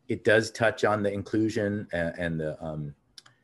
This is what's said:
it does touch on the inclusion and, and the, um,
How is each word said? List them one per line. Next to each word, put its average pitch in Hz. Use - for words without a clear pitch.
it 113
does 110
touch -
on 107
the 101
inclusion 104
and, 85
and 82
the, 76
um, 76